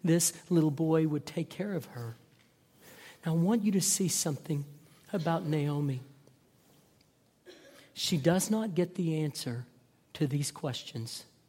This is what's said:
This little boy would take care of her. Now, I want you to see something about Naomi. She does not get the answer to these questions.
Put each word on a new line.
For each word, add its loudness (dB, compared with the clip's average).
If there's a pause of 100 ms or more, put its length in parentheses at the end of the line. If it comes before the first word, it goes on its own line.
This 4 (160)
little 6
boy 2
would -2
take -6
care -6
of -4
her. -12 (1080)
Now, 0
I 4
want 4
you 2
to 4
see 2
something -2 (480)
about 0
Naomi. 0 (1900)
She -2
does 4
not 0
get 0
the 0
answer -4 (460)
to 0
these -2
questions. -8 (240)